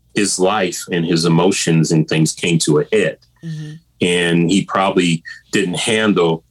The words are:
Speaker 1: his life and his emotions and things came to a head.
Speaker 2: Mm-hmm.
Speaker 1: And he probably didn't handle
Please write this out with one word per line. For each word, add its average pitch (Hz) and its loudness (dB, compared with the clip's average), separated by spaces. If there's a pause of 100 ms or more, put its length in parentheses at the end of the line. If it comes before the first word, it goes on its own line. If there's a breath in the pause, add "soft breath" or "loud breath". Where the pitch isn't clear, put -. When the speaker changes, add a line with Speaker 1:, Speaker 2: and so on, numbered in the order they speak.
(160)
Speaker 1:
his 98 -2
life 92 0
and 85 -2
his 82 0
emotions 82 2
and 80 2
things 80 0
came - -2
to 151 2
a 147 -2
head. 208 0 (240)
Speaker 2:
Mm-hmm. 156 -12 (280)
Speaker 1:
And 85 0
he 95 0
probably 92 0 (280 loud breath)
didn't 95 -2
handle 92 0